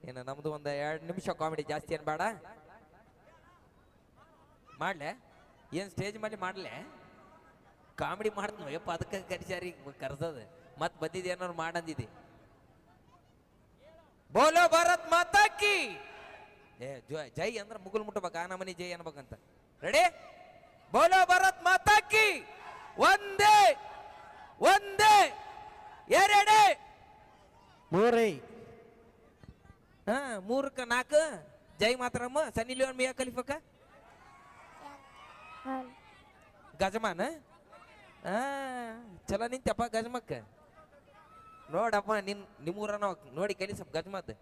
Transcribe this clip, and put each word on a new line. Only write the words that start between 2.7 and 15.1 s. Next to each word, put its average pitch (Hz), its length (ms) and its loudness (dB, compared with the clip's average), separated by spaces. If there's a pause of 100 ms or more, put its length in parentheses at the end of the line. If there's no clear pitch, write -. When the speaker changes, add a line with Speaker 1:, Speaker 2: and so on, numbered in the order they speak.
Speaker 1:
ಮಾಡ್ಲೆ? 160 320 -8 (640)
ಏನ್ 190 180 -8
ಸ್ಟೇಜ್ 208 280 -10
ಮೇಲೆ 214 180 -10
ಮಾಡ್ಲೆ? 185 360 -10 (1300)
ಕಾಮಿಡಿ 190 300 -4
ಮಾಡ್ತೀನಿ 202 440 -10
ಯಪ್ಪ, 175 160 -8
ಅದಕ್ಕೆ 180 300 -6
ಕರಿಸ್ಯಾರ 180 440 -10
ಈಗ 175 100 -10 (260)
ಕರ್ಸೋದು. 139 420 -8 (380)
ಮತ್ 170 200 -4
ಬಂದಿದ್ 180 260 -6
ಏನಾರು 180 260 -6
ಮಾಡಂದಿದಿ. 165 560 -8 (2250)
ಬೋಲೋ 320 360 6
ಭಾರತ್ 339 420 4